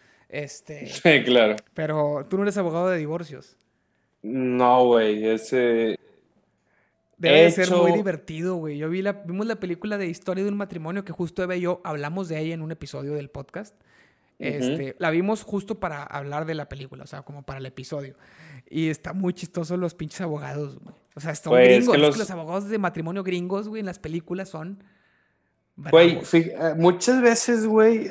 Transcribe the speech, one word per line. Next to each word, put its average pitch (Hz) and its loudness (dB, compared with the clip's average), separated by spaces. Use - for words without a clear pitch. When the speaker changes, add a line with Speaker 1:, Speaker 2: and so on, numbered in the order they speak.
Speaker 1:
Este, 143 -12
Speaker 2:
<laughs> - -
Sí, 147 4
claro. 117 4
Speaker 1:
pero 151 -2
tú 190 -2
no 196 0
eres 202 -2
abogado 175 -2
de 185 0
divorcios. 151 -8
Speaker 2:
No, 123 4
güey, 110 4
ese 113 0
Speaker 1:
Debe 160 4
de 170 10
Speaker 2:
he 170 6
Speaker 1:
ser 180 2
muy 175 4
Speaker 2:
hecho 170 4
Speaker 1:
divertido, 175 -4
güey. 156 -6
Yo 156 -6
vi 180 -4
la, 196 -2
vimos 196 -8
la 226 -4
película 202 -8
de 190 -4
Historia 180 -6
de 202 -2
un 202 -6
matrimonio, 190 -8
que 165 -12
justo 175 -6
Eva 180 -4
y 180 -4
yo 175 -2
hablamos 160 -6
de 160 -6
ella 160 -6
en 165 -10
un 156 -10
episodio 143 -10
del 143 -8
podcast. 165 -16
Speaker 2:
Ujú. - -8
Speaker 1:
Este, 139 -4
la 165 0
vimos 196 0
justo 202 -8
para 151 -8
hablar 143 -8
de 160 -6
la 147 -8
película, 135 -16
o - -20
sea, 143 -16
como 143 -18
para 135 -12
el 131 -12
episodio. 135 -12
Y 160 -2
está 160 -8
muy 180 -2
chistoso 170 -6
los 175 -4
pinches - -12
abogados, 143 -8
güey. - -20
O 147 -16
sea, 156 -6
son - -4
Speaker 2:
Güey, 123 8
es 127 6
Speaker 1:
gringos. 226 4
Speaker 2:
que 143 6
Speaker 1:
Es - -
que 151 6
Speaker 2:
los 139 -2
Speaker 1:
los... 110 -4
abogados 180 -8
de 214 -4
matrimonio 175 -4
gringos, 185 -4
güey, 220 -10
en 208 -8
las 185 -10
películas 175 -8
son 180 -14
Speaker 2:
Güey, 160 6
Speaker 1:
bravos. - -10
Speaker 2:
fí-, 165 4
eh, 156 -2
muchas 180 4
veces, 233 2
güey, 220 4